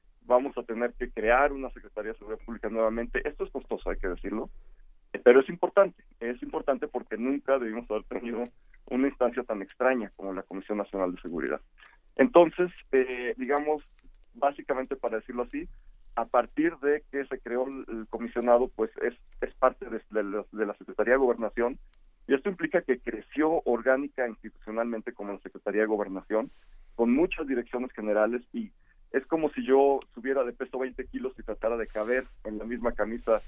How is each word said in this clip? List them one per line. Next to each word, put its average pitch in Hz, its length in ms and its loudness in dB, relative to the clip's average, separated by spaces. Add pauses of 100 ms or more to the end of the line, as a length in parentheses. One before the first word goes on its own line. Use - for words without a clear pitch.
(260)
vamos 127 320 2
a 120 60 -6
tener 117 300 -4
que 120 160 -8
crear 123 440 2
una 135 160 -8
Secretaría 107 420 -10
de 110 60 -14
Seguridad 107 280 -12
Pública 113 220 -8
nuevamente. 113 580 -2
Esto 147 200 -6
es - 60 -10
costoso, 113 380 -6
hay 90 80 -4
que 95 120 -4
decirlo, 104 400 -6 (640)
eh, - 100 -8
pero 123 160 12
es - 80 6
importante. 180 560 2 (160)
Es 120 240 -6
importante 143 460 -2
porque 117 260 -6
nunca 135 420 0
debimos 117 320 -6
haber 107 140 -2
tenido 120 460 -6 (380)
una 127 200 2
instancia 123 360 0
tan 104 180 -6
extraña 120 560 0
como 95 160 -8
la 92 100 -6
Comisión 98 340 -6
Nacional 95 380 -2
de - 60 -14
Seguridad. 76 400 -4 (560)
Entonces, 170 520 6 (220)
eh, 127 460 0
digamos, 147 440 0 (540)
básicamente 135 600 -2
para 113 200 -4
decirlo 120 260 -6
así, 143 240 -8 (500)
a 117 80 0
partir 151 540 2
de 147 300 0
que 139 160 -4
se 135 140 -8
creó 123 280 -2
el, 135 200 -8
el 110 220 -8
comisionado, 120 580 2
pues - 240 -4 (100)
es, 120 120 0 (260)
es - 160 -4
parte 127 340 2
de, 113 200 -6
de 107 140 0
la, 101 280 -4
de 107 140 -2
la 101 80 -2
Secretaría 107 400 0
de 135 60 6
Gobernación, 120 600 0 (480)
y 131 60 2
esto 139 160 0
implica 170 320 0
que 127 180 0
creció 143 640 -2
orgánica 131 600 0
e 117 40 -4
institucionalmente 110 840 -6
como 101 180 -8
la 95 80 -8
Secretaría 101 420 -2
de 110 60 4
Gobernación, 104 640 -2 (440)
con 117 180 4
muchas 160 340 2
direcciones 123 460 -4
generales, 107 480 2 (100)
y 113 200 -6 (400)
es 135 160 0
como 160 240 0
si 123 140 -6
yo 135 340 6 (140)
subiera 131 300 -2
de 120 80 -2
peso 127 280 -8
veinte 127 260 -6
kilos 131 340 -8
y 113 40 -14
tratara 113 340 -2
de 113 100 -4
caber 123 380 -2 (180)
en 107 140 -8
la 107 80 -8
misma 117 260 -2
camisa 110 560 0